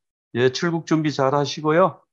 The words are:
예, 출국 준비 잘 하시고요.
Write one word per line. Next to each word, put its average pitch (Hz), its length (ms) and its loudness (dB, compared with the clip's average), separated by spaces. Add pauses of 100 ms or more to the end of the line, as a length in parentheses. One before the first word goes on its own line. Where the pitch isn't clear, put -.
(360)
예, 127 160 2
출국 165 360 -4
준비 156 260 0
잘 135 220 0
하시고요. 151 680 0 (120)